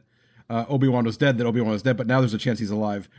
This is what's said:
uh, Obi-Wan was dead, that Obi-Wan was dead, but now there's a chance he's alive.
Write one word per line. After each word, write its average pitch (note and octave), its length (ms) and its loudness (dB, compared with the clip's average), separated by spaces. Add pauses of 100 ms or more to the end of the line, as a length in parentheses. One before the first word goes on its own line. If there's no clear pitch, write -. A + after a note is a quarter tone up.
(500)
uh, A#2 180 -2
Obi-Wan C3 380 2
was A2+ 120 -2
dead, C3 200 2
that A#2+ 100 -2
Obi-Wan A2 240 0
was G#2 120 -2
dead, B2+ 140 2
but B2 100 -4
now B2+ 120 2
there's A#2+ 140 2
a A2 60 0
chance A#2 200 -2
he's G#2 120 -4
alive. G#2 360 -4 (120)